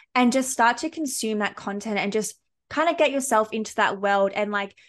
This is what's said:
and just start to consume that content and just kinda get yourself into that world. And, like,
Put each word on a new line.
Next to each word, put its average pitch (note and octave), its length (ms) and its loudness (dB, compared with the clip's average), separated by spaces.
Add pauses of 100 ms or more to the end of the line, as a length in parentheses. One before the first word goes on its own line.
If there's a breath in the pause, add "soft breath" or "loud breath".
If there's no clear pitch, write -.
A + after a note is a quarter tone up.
(160 loud breath)
and B3 160 6
just C4 200 0
start A#3 260 2
to D#4+ 120 -4
consume A#3+ 500 -4
that G#3 180 -2
content G3+ 420 -6
and G3 140 -2
just A3 260 -4 (300)
kinda D#4+ 240 0
get D4+ 180 2
yourself A#3+ 400 2
into A3 240 -6
that G3+ 240 0
world. G3 340 2
And, G#3 160 -2
like, G3+ 240 -4 (160 soft breath)